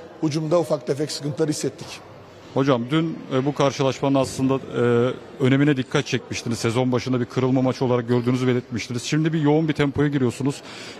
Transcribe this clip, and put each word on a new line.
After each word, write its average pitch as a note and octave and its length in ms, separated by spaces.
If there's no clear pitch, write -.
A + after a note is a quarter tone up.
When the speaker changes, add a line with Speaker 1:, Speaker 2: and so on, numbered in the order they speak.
Speaker 1:
hücumda D#3 380
ufak D3+ 260
tefek C#3+ 260
sıkıntılar D3 360
hissettik. - 380
Speaker 2:
Hocam C3 360
dün, D#3+ 280
e, C3 120
bu D3 80
karşılaşmanın C#3 600
aslında, C3+ 400
e, C3 260
önemine C3+ 320
dikkat C3 300
çekmiştiniz. A#2 520
Sezon B2 340
başında B2+ 280
bir A#2+ 40
kırılma C3 380
maçı B2+ 220
olarak B2 240
gördüğünüzü B2 380
belirtmiştiniz. A#2+ 560
Şimdi D#3 300
bir E3 80
yoğun D3+ 280
bir D3 40
tempoya C#3+ 360
giriyorsunuz. C3 540